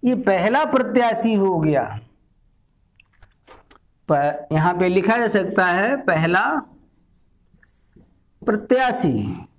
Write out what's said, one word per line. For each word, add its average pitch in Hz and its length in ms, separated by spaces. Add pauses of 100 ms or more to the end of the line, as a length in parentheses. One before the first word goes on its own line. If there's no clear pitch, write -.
ये 254 100
पहला 202 500
प्रत्याशी 226 680
हो 190 240
गया, 131 420 (2000)
प-, 143 400
यहाँ 160 220
पे 180 140
लिखा 190 280
जा 240 120
सकता 190 380
है 202 300
पहला 180 600 (1900)
प्रत्याशी। 214 1000 (120)